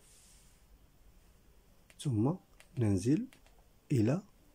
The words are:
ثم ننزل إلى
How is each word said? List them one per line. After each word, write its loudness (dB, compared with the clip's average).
ثم 0
ننزل 0
إلى 0